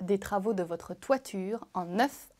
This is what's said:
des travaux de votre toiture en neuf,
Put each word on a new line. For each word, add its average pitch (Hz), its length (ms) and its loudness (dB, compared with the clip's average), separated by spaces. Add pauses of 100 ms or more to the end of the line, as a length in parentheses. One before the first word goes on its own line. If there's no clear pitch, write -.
des 196 160 4
travaux 202 340 0
de 190 100 2
votre 170 300 -4
toiture 220 800 -2
en 180 140 -2
neuf, 220 420 0 (120)